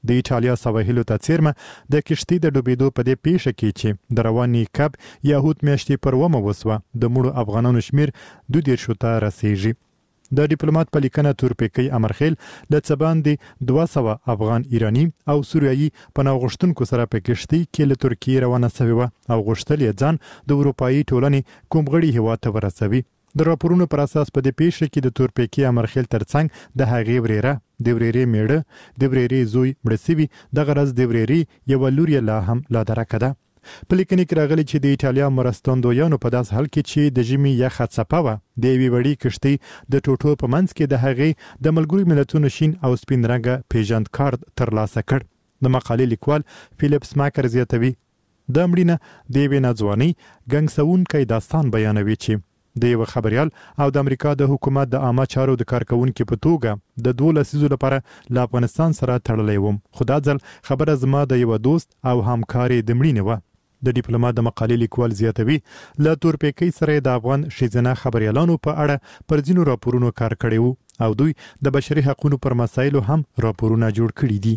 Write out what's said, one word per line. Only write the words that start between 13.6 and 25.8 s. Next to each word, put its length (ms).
دوه 240
سوه 200
افغان، 420
ایراني 260
او 60
سوریایي 380
پناه 240
غوښتونکو 480
سره 240
په 100
کشتۍ 340
کې 160
له 140
ترکیې 420
روانه 320
سوې 220
وه 80
او 140
غوښتل 380
یې 60
ځان 180
د 140
اروپایي 400
ټولنې 300
کوم 200
غړي 140
هیواد 280
ته 80
ورسوي. 460
د 140
راپورونو 420
پر 140
اساس 300
په 100
دې 60
پیښه 320
کې 100
د 160
تورپیکۍ 420
امرخیل 420